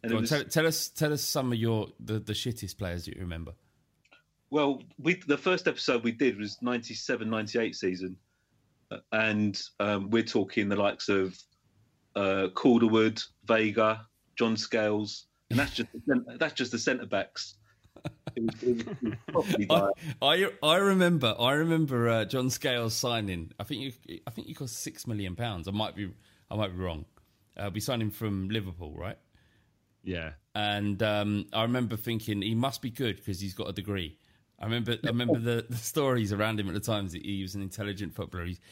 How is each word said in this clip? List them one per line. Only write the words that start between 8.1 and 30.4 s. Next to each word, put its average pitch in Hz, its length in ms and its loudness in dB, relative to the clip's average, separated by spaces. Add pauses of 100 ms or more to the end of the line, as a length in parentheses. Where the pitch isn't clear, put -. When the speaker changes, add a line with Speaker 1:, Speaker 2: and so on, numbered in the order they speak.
Speaker 1:
uh, 98 100 -10 (120)
and, 104 500 2 (200)
um, 101 280 0
we're 117 140 4
talking 104 460 0
the 101 80 0
likes 101 320 0
of, 95 280 2 (760)
uh, 98 380 2
Calderwood, 113 680 6 (220)
Vega, 110 640 2 (300)
John 113 180 2
Scales, 107 680 0 (240)
and 117 100 2
that's 139 140 0
just 117 180 -4
the - 160 -14
cent-, 120 320 0
that's 156 140 0
just 117 180 -2
the 117 80 -2
centre 127 260 0
backs. - 500 -4 (840)
It 113 60 -2
was, 113 200 -4
it 123 140 2
was, 117 100 -6
it - 160 -8
was 110 100 -2 (140)
properly 170 400 0
Speaker 2:
<laughs> - 20 -10
I, 165 100 6
Speaker 1:
dire. 165 720 2 (100)
Speaker 2:
I, 143 40 0
I 156 120 6
remember, 175 600 6
I 120 160 4
remember, 151 540 4
uh, 113 160 4
John 127 260 0
Scales 120 440 0
signing. 104 680 -2
I 101 60 -6
think 120 160 -6
you, 127 440 -10
I - 40 -8
think - 180 -12
he - 60 -12
cost 131 240 -10
six - 280 -10
million 101 300 -4
pounds. 95 320 -6
I 98 40 -4
might 104 220 0
be, 98 160 -6 (400)
I - 60 -6
might 104 140 0
be 92 120 -6
wrong. 80 220 -4 (540)
Uh, 101 160 -6
we 107 80 -4
signed 120 200 -2
him 104 100 -2
from 101 360 -4
Liverpool, 90 480 -6
right? 80 220 -8 (880)
Speaker 3:
Yeah. 85 260 -4 (240)